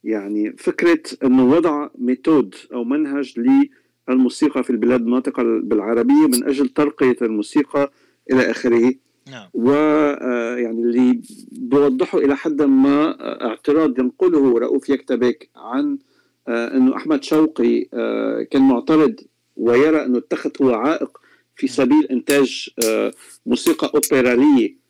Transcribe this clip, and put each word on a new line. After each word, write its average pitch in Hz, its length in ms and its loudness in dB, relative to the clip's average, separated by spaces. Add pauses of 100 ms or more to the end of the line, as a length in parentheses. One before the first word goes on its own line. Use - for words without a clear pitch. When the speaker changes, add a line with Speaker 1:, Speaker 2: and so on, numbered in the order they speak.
Speaker 1:
يعني 104 540 -6
فكرة 170 440 0 (220)
إنه 127 260 4
وضع 156 380 0 (100)
ميثود 127 560 0 (180)
أو 123 120 -8
منهج 139 500 -4 (760)
للموسيقى 131 560 0
في - 60 -8
البلاد 120 300 0
الناطقة 123 420 -2
بالعربية 117 840 0
من 123 180 0
أجل 135 240 -2
ترقية 143 540 -2
الموسيقى 139 720 -4 (400)
إلى 127 180 2
آخره. - 420 0 (380)
Speaker 2:
نعم. 113 240 -20
Speaker 1:
و، 120 180 0
آه، 143 840 0
يعني 117 260 -4
اللي 120 380 2 (320)
بيوضحوا 139 680 0
إلى 139 160 2
حد 151 260 -4
ما، 139 580 2
آه، - 280 -8
اعتراض 143 500 0
ينقله 131 600 2
رؤوف 127 300 -2
يكتبك 123 680 -2
عن، 139 420 -6 (500)
آه، 117 280 -4
إنه 131 200 2
أحمد 143 280 -4
شوقي، 123 720 0
آه، 113 480 -4
كان 135 200 0
معترض 135 520 2 (420)
ويرى 139 480 2
إنه 123 140 0
التخت - 440 -6
هو 127 120 2
عائق - 440 -4 (380)
في - 100 -4
Speaker 2:
مم. - 60 -4
Speaker 1:
سبيل 143 380 2
إنتاج، 131 580 0 (160)
آه، 110 280 -2 (340)
موسيقى 135 480 -2
أوبرالية 131 840 2 (120)